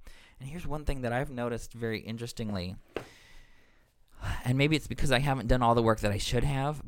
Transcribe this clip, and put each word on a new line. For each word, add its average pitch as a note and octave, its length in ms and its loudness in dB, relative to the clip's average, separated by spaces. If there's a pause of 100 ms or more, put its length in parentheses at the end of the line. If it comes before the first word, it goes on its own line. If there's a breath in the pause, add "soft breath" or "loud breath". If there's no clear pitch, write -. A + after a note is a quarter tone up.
(400 soft breath)
And C3+ 100 -12
here's D#3+ 180 -10
one D3+ 160 -6
thing C#3 180 -2
that A#2 120 -2
I've C#3+ 180 -2
noticed A#2+ 420 -6
very A2+ 280 -4
interestingly, G#2+ 720 -6 (1700 loud breath)
and B2 140 2
maybe D3+ 180 4
it's - 140 -2
because - 220 2
I B2 80 6
haven't C3 280 0
done B2+ 160 4
all A#2 100 8
the A#2+ 80 6
work A2 200 4
that G#2 100 2
I G2 60 0
should A#2+ 260 0
have, C#3 440 0